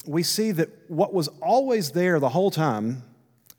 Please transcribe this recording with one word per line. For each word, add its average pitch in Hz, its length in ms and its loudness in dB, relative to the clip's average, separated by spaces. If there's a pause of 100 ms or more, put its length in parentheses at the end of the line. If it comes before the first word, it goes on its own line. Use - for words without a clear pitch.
we 160 160 -2
see 220 300 -2
that 160 160 0 (200)
what 196 260 0
was 160 140 0 (120)
always 220 520 0
there 175 280 2
the 135 100 0
whole 185 200 2
time 123 520 -2 (560)